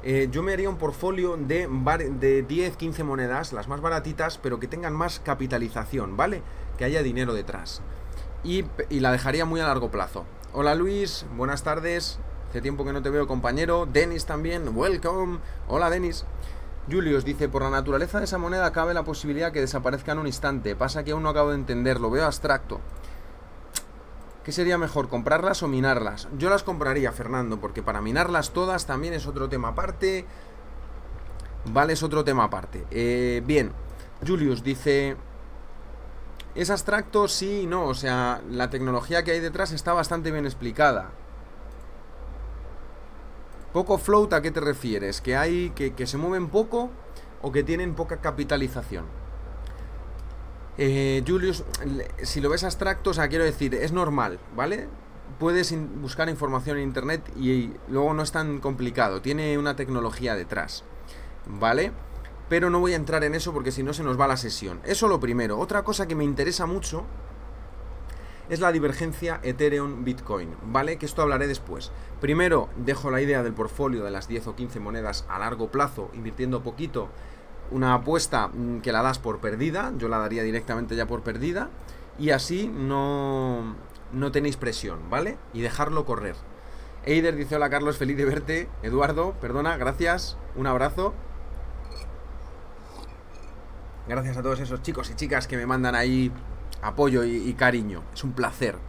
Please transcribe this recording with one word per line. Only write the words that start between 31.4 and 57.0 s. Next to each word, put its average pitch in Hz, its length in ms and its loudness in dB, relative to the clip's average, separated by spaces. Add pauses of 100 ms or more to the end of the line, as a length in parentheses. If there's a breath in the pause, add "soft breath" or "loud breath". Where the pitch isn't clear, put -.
Vale, 139 280 4
es 156 100 0
otro 151 200 2
tema 131 200 4
aparte. 95 480 -2
Eh, 120 520 2
bien, 127 280 4 (540 loud breath)
Julius 143 380 2
dice, 139 540 2 (1400)
"Es 170 160 0
abstracto, 208 580 4
sí 196 340 0
y 185 40 0
no, 175 220 2
o 131 80 2
sea, 127 520 2
la 123 220 0
tecnología 131 540 2
que 170 80 2
hay 165 80 4
detrás 165 320 -2
está 160 220 0
bastante 165 360 2
bien 151 160 0
explicada". 123 640 4 (2750)
¿Poco 185 240 4
float 208 360 6
a 151 100 6
qué 160 80 0
te 156 80 0
refieres? 123 640 0
¿Que 127 140 2
hay, 170 360 2
que, 135 240 -2
que 127 100 -2
se 131 120 -2
mueven 180 320 0
poco 226 420 2 (500 loud breath)
o 143 100 -2
que 143 120 4
tienen 170 320 0
poca 165 220 -2
capitalización? 135 880 -2 (1700 loud breath)
Eh, 135 480 4
Julius, 180 380 2 (220)
le-, - 400 -4
si 143 160 -2
lo 143 80 4
ves 165 140 2
abstracto, 185 480 0
o - 20 2
sea, 156 140 4
quiero 160 180 4
decir, 135 300 2
es 139 160 2
normal, 143 480 2 (160)
¿vale? 156 320 -2 (520)
Puedes 170 320 4
in-, 151 300 -4
buscar 151 280 0
información 135 480 0
en 143 60 0
internet 139 380 -2 (160)